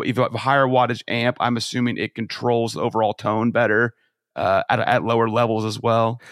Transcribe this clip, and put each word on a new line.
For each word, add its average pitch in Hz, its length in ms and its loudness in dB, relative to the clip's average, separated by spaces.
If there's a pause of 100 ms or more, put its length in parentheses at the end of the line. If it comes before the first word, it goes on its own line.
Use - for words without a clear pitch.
if 113 160 -2
you 127 40 2
have 113 120 -2
a 113 40 -4
higher 135 280 2
wattage 123 420 0
amp, 117 320 -2
I'm 120 160 0
assuming 120 400 -2
it - 180 -6
controls 117 600 -4
the 76 80 -4
overall 110 320 0
tone 110 380 0
better, 113 420 2 (420)
uh, 95 320 2
at, 120 120 2
at - 220 2
lower 113 280 0
levels 110 340 0
as 107 160 -6
well. 113 400 0 (120)